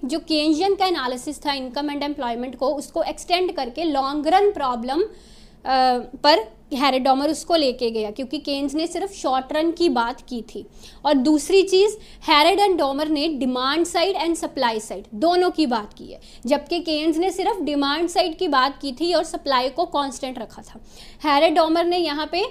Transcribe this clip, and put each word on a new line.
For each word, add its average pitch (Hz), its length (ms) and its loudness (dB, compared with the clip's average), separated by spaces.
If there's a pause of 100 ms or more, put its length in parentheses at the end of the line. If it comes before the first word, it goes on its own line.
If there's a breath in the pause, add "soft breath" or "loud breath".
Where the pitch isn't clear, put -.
जो 302 140 -4
केन्जियन 320 560 0
का 370 100 0
एनालिसिस 269 600 -4
था 285 80 0
इनकम 277 400 -6
and 285 100 -4
एम्प्लॉयमेंट 254 520 -6
को, 254 120 -2
उसको 302 360 -2
एक्सटेंड 349 480 -2
करके 277 320 -6
लॉन्ग 285 440 -2
रन 403 240 4
प्रॉब्लम, 262 500 -2
अ, - 960 -2 (260)
पर 339 360 4 (140)
हैरेड 262 300 0
डॉमर 269 260 4
उसको 320 260 -2
लेके 247 360 0
गया, 214 200 -4
क्योंकि 262 260 -8
केन्स 285 380 -4
ने 320 120 -2
सिर्फ 349 260 -6
शॉर्ट 262 400 -2
रन 320 180 2
की 339 180 2
बात 240 320 -2
की 240 200 -10
थी। - 240 -14 (400 loud breath)
और 294 80 4
दूसरी 302 500 4
चीज़, 392 320 4 (360 loud breath)
हैरेड 320 280 6
and 403 180 4
डॉमर 285 300 0
ने 302 200 0
डिमांड 269 580 0
साइड 359 320 0
and 330 180 -2
सप्लाई 240 440 -2
साइड 208 340 -12
दोनों 349 380 2
की 320 140 0
बात 226 280 -4
की - 100 -18
है, - 160 -18 (260 loud breath)
जबकि 285 340 0
केन्स 320 380 -2
ने 370 140 0
सिर्फ 381 300 -2
डिमांड 294 480 -2
साइड 339 280 -2
की 370 100 -2
बात 277 340 0
की 269 100 -8
थी 339 220 -2
और 320 100 2
सप्लाई 277 460 -2
को 330 160 -4
कांस्टेंट 269 540 -6
रखा 214 220 -14
था। - 200 -20 (480 loud breath)
हैरेड 302 260 6
डॉमर 330 300 4
ने 349 120 2
यहाँ 311 340 -2
पे 370 200 0